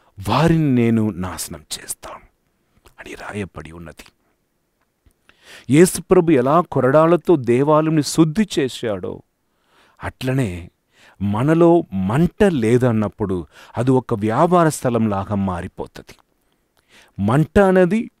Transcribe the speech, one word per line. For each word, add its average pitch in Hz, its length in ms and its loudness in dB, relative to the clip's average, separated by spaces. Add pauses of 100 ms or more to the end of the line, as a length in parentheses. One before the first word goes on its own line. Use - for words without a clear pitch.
(280)
వారిని 156 460 0
నేను 113 360 0
నాశనం 85 500 -12
చేస్తాను" - 600 -16 (800)
అని - 140 -18
రాయబడి 82 580 -12
ఉన్నది. 82 320 -20 (1700)
యేసుప్రభు 175 600 4
ఎలా 139 300 4
కొరడాలతో 160 760 2
దేవాలయంని 147 680 2
శుద్ధి 160 460 0 (100)
చేశాడో 104 640 -6 (840)
అట్లనే 95 680 -6 (520)
మనలో 160 680 2
మంట 113 520 -2
లేదన్నప్పుడు 110 1000 0 (320)
అది 123 120 0
ఒక 127 240 0
వ్యాపార 156 540 2
స్థలంలాగా 110 680 -2
మారిపోతది. 92 840 -8 (1000)
మంట 117 400 0
అనేది 190 520 2 (100)